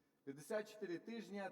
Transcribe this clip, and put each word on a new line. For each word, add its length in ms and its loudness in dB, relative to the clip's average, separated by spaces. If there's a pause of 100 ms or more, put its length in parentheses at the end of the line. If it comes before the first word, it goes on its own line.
(240)
П'ятдесят 480 2
чотири 260 0
тижня — 540 -2